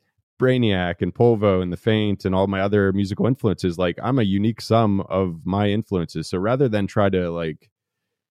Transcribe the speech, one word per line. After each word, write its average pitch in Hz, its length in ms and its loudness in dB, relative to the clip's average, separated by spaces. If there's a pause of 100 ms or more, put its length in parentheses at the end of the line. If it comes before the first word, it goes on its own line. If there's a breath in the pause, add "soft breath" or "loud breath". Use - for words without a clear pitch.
(400)
Brainiac 110 640 2
and 90 100 0
Polvo 104 480 2
and 90 120 -4
The 85 40 -6
Faint 107 480 0
and 95 80 -2
all 95 140 2
my 98 140 0
other 98 320 2
musical 101 340 -2
influences, 92 500 -2
like, 90 240 -2
I'm 127 200 0
a - 20 2
unique 101 380 0
sum 107 400 2
of 87 440 -4
my 101 260 0
influences. 90 580 -4
So 92 100 -4
rather 123 300 0
than 104 180 -2
try 98 240 0
to, 90 220 0
like, 82 380 -8 (640)